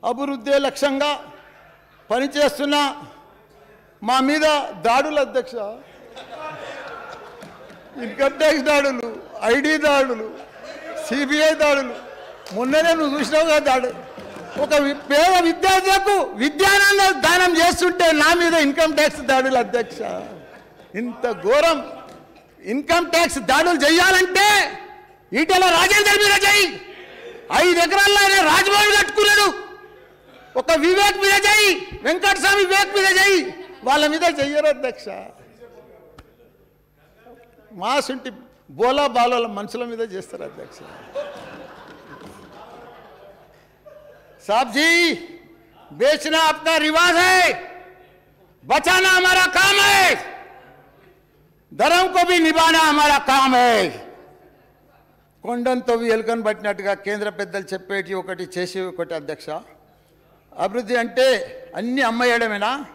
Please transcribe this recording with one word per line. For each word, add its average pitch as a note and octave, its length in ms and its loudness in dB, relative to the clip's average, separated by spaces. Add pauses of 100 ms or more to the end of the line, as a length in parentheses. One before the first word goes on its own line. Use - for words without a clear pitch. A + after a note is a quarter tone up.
(100)
అభివృద్ధే C#4 480 -4
లక్ష్యంగా C#4 520 -2 (1000)
పనిచేస్తున్న C#4+ 640 -2 (1300)
మా A#3+ 140 0 (120)
మీద D4+ 180 0 (400)
దాడులు, C#4+ 400 2
అధ్యక్ష. B3 280 -6 (2500)
ఇన్కమ్ C4+ 380 -2
ట్యాక్స్ D#4 300 2
దాడులు, C4+ 400 0 (420)
ఐడీ C#4+ 220 0 (120)
దాడులు, C4 420 0 (760)
సీబీఐ D4 460 0 (100)
దాడులు. C#4 320 0 (600)
మొన్ననే D4+ 420 0
నువ్వు D4 200 -2
చూసినావు D4+ 320 0
కదా D4+ 200 2
దాడు. B3+ 220 0 (720)
ఒక D4 80 -2 (140)
వి-, C#4+ 140 -4 (120)
పేద F4 200 4 (160)
విద్యార్థులకు F#4+ 680 2 (260)
విద్యానంద G4 640 4 (220)
దానం F4+ 340 2
చేస్తుంటే F4 480 2 (140)
నా D4+ 40 4 (140)
మీద E4+ 120 0 (120)
ఇన్కమ్ D4 340 0
ట్యాక్స్ D4 300 0
దాడులు, C4 340 2
అధ్యక్ష. A#3 380 -6 (1000)
ఇంత A#3+ 220 -10 (220)
ఘోరం. D4 340 2 (880)
ఇన్కమ్ D#4+ 420 -2
ట్యాక్స్ E4 260 0 (120)
దాడులు D#4+ 340 2
చేయాలంటే F#4 640 4 (840)
ఈటెల D#4+ 320 2 (120)
రాజేందర్ G4+ 460 4
మీద G4+ 120 4 (120)
చేయి. G4+ 200 4 (960)
ఐదు F4 240 4
ఎకరాల్లో G4+ 380 2
ఆయన G4 120 4 (160)
రాజ్భవన్ G4+ 460 4
కట్టుకున్నాడు. G#4 500 4 (1120)
ఒక C4 100 -4 (140)
వివేక్ G4 400 2
మీద G4 120 4 (120)
చేయి, G#4 220 4 (320)
వెంకటస్వామి G4 640 2
వివేక్ G4 320 0
మీద F#4+ 120 2 (120)
చేయి, F#4+ 200 4 (440)
వాళ్ళ D4 220 2
మీద D#4 180 -2 (160)
చెయ్యరు, D4 340 0
అధ్యక్ష. B3 340 -10 (2750)
మా G3+ 280 -4
సుంటి B3+ 300 -8 (400)
బోలా B3 360 0
బాలోల A#3+ 400 0 (120)
మనుషుల G#3 260 -10
మీద A3+ 180 -10 (120)
చేస్తారు, F#3 360 -14
అధ్యక్ష. - 280 -20 (3750)
సాబ్ A3+ 240 -2
జీ, D4+ 180 2 (1000)
బేచనా D4+ 580 0
అప్నా D#4 260 -2
రివాజ్ D#4+ 480 2
హై, F#4 220 4 (1160)
బచానా F4+ 520 2
హమారా F#4 300 4 (100)
కామ్ G4 300 4
హై, F#4+ 280 4 (1600)
ధర్మ్ E4 400 2
కో F#4 160 2
భీ F4+ 160 2
నిభానా D#4+ 340 4
హమారా D4 400 4
కామ్ C4+ 360 2
హై. A#3+ 280 4 (1600)
కొండంతో B3 480 -4 (220)
ఎలుకను A3+ 280 -4
పట్టినట్టుగా G3+ 520 -4
కేంద్ర G3+ 340 -6
పెద్దలు F#3+ 440 -10
చెప్పేటి F#3+ 420 -8
ఒకటి, F#3 300 -8 (120)
చేసేవి F3+ 300 -8
ఒకటి, E3+ 280 -10
అధ్యక్ష. D3+ 360 -12 (1000)
అభివృద్ధి G#3 500 -6
అంటే B3+ 240 0 (500)
అన్నీ B3 260 -4
అమ్మేయడమేనా? A#3 720 -2 (220)